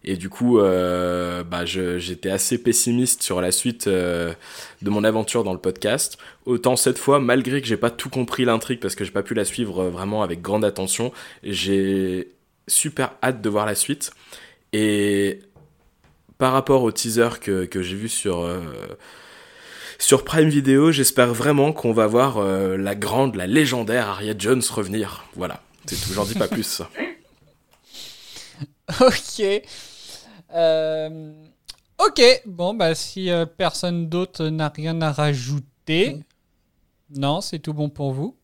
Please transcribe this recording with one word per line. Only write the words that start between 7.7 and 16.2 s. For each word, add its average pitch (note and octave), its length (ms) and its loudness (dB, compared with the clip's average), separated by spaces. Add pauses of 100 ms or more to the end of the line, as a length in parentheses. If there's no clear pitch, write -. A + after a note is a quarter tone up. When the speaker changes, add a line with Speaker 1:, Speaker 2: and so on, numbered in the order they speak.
Speaker 1:
pas A2+ 120 2
tout B2+ 200 -10
compris B2+ 340 -2
l'intrigue, A#2 360 0
parce F#2+ 160 -4
que G#2 100 -4
j'ai F2 60 -10
pas G2+ 100 0
pu G2 100 -8
la G#2+ 140 0
suivre, F#2 380 -2
euh, F2+ 60 0
vraiment G2 320 -4
avec E2+ 200 -4
grande G#2 240 0
attention, G2+ 440 -2 (320)
j'ai F#2+ 840 0 (400)
super - 440 -2 (100)
hâte B2+ 180 -2
de G#2+ 80 -4
voir G#2 160 0
la G#2+ 100 -2
suite. - 360 -4 (640)
Et G2+ 640 2 (960)